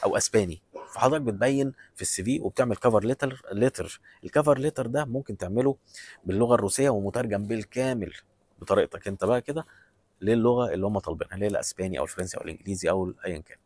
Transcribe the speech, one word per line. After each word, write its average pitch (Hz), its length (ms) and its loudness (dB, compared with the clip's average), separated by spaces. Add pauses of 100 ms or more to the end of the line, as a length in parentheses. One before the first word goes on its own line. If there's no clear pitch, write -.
او 98 140 2
اسباني. 98 440 0 (320)
فحضرتك 147 280 2
بتبين 135 520 0 (220)
في - 60 -14
السي - 220 -4
في 123 160 0
وبتعمل 113 360 0
كفر 110 280 4
ليتر، 131 380 -2 (100)
ليتر. 101 500 0 (220)
الكفر 147 340 4
ليتر 135 300 -2
ده 139 180 -2
ممكن 117 320 -6
تعمله 120 380 0 (500)
باللغه 113 300 4
الروسيه 113 340 2
ومترجم 104 580 -2
بالكامل 113 680 -4 (460)
بطريقتك 95 480 2
انت 98 180 -4
بقى 120 160 4
كده 151 240 -6 (560)
للغه 117 520 4
اللي 92 120 -2
هم 104 140 0
طالبينها، 80 340 -6
اللي 95 120 -4
هي 107 40 2
الاسباني 92 500 -4
او 67 40 0
الفرنسي - 340 -6
او - 60 -8
الانجليزي 92 460 -4
او 90 240 0 (120)
ايا 87 120 -4
كان. - 280 -16